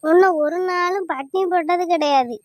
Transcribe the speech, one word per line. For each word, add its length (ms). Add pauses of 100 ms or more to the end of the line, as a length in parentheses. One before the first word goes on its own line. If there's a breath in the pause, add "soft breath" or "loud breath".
உன்னை 320
ஒரு 280
நாளும் 440
பட்டினி 380
போட்டது 400
கிடையாது. 480 (100)